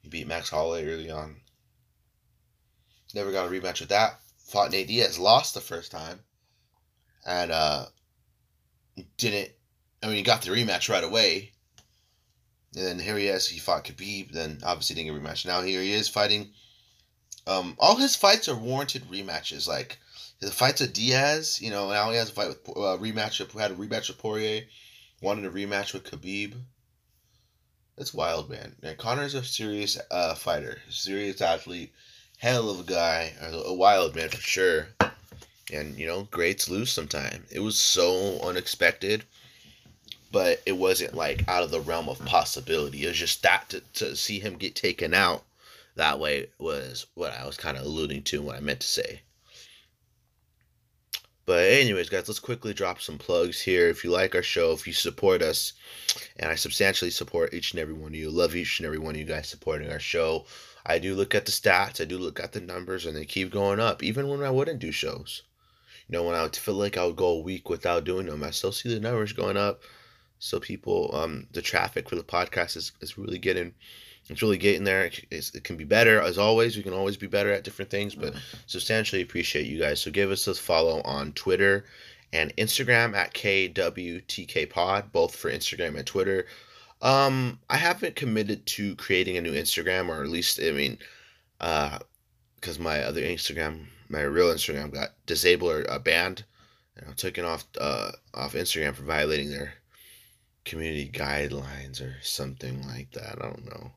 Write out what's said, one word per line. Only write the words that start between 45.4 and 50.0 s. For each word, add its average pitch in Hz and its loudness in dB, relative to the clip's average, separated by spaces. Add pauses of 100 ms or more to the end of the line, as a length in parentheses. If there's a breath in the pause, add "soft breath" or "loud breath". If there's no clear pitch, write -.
that 76 4
way 73 0 (120)
was 67 -6
what 80 -4
I 64 -10
was 69 -10
kinda 67 -6
alluding 73 -4
to, 73 -2
what 67 -6
I 65 -10
meant 73 -2
to - -4
say. - -2 (2250 loud breath)